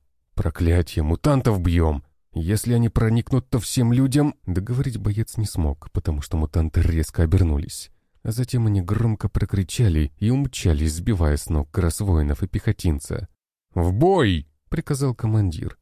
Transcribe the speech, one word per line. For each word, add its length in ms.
«Проклятье, 640
мутантов 580
бьем! 440
Если 400
они 160
проникнут, 600
то 100
всем 320
людям...» 440
Договорить 520
боец 400
не 100
смог, 440
потому 300
что 160
мутанты 460
резко 400
обернулись. 640
А 100
затем 360
они 160
громко 460
прокричали 880
и 100
умчались, 640
сбивая 440
с 120
ног 220
гроссвоинов 720
и 40
пехотинца. 840
«В 160
бой!» 540
приказал 440
командир 680